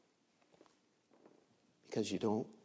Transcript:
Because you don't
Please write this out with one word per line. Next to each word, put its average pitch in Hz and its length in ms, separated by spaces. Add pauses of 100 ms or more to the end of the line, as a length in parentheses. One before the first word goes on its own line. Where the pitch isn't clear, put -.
(1900)
Because 107 240
you 92 40
don't 107 300 (180)